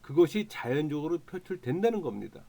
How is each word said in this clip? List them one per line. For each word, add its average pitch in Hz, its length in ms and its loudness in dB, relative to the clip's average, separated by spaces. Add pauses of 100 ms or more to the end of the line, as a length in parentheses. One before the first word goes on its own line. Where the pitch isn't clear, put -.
그것이 175 460 4
자연적으로 151 720 -2
표출된다는 185 800 -2
겁니다. 107 480 -8